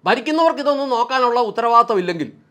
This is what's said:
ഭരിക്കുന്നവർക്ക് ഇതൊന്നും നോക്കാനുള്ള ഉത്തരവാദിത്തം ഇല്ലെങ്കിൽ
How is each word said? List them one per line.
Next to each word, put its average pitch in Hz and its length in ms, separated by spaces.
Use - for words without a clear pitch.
ഭരിക്കുന്നവർക്ക് 302 560
ഇതൊന്നും 277 320
നോക്കാനുള്ള 247 440
ഉത്തരവാദിത്തം 233 520
ഇല്ലെങ്കിൽ 165 260